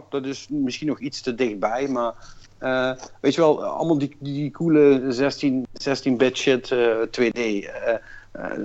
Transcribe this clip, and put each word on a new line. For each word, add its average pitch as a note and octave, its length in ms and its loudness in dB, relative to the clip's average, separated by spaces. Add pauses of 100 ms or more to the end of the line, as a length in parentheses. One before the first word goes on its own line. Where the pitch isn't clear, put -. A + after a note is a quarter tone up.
dat C#3 160 -4
is C3+ 240 -8
misschien C#3+ 380 -2
nog B2+ 120 -2
iets C#3 220 -10
te B2 140 -4
dichtbij, A2+ 520 0
maar, A#2+ 260 -2 (440)
eh, C3 340 -2 (300)
weet C3+ 140 2
je E3+ 60 2
wel, D3+ 220 4
allemaal D3+ 340 0
die, C#3 220 -4
die, C#3 140 -8
die C#3+ 180 -4
coole C#3+ 580 6
zestien, C3 640 0
zestien C3+ 440 -2
bit B2+ 200 2
shit, C3 340 2
eh, A#2+ 160 4 (240)
twee A#2+ 200 2
D, - 60 -6
eh, G#2 280 -2 (640)
eh, - 200 -8 (140)